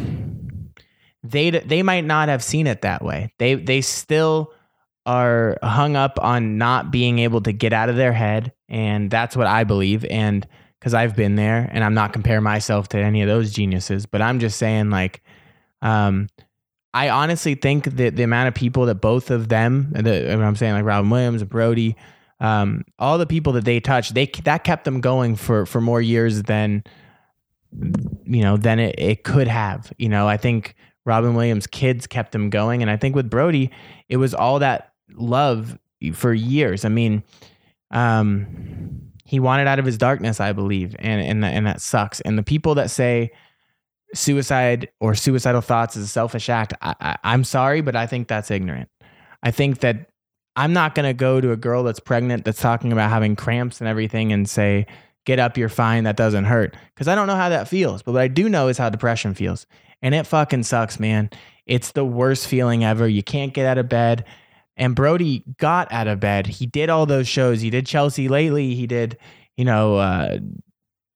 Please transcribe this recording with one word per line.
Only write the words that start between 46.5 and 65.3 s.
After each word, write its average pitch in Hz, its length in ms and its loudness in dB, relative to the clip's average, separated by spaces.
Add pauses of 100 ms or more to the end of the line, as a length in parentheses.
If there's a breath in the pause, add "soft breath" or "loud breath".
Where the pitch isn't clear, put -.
I, - 200 -6
I, - 240 -6
I'm 123 200 4
sorry, 139 360 2
but 135 160 -2
I 117 100 -2
think 123 220 -6
that's 110 220 -4
ignorant. 90 380 -4 (540 loud breath)
I 120 80 0
think 139 300 0
that 123 280 -2 (480)
I'm 147 160 0
not 165 220 2
gonna 139 200 0
go 131 260 2
to 127 120 2
a 113 40 -2
girl 120 280 -2
that's 117 160 -4
pregnant 123 440 -2
that's 110 160 -4
talking 117 300 0
about 110 200 2
having 107 260 2
cramps 120 440 -4
and 117 60 -6
everything 110 460 -2
and 101 160 0
say, 101 380 0 (380 loud breath)
"Get 127 140 0
up, 120 180 2
you're 120 120 0
fine, 113 340 2
that 107 140 0
doesn't 107 300 2
hurt." 113 300 0 (200 loud breath)
'Cause 139 100 -4
I 175 80 2
don't 202 140 0
know 196 80 0
how 180 140 0
that 151 180 -2
feels, 139 340 -2
but 120 100 -6
what 127 100 2
I 131 60 2
do 165 200 2
know 160 180 2
is 127 100 0
how 120 120 0
depression 113 460 -2
feels. 92 320 -6 (360 soft breath)
And 131 140 2
it 156 100 -2
fucking 147 380 0
sucks, 113 340 -2
man. 110 320 0 (360 loud breath)
It's 123 260 -2
the 139 120 0
worst 131 440 0
feeling 120 340 2
ever. 110 240 2
You 104 160 2
can't 139 320 -6
get 135 120 -2
out 127 120 0
of 123 100 -2
bed. 117 360 2 (520 loud breath)
And 127 200 0
Brody 147 480 0 (140)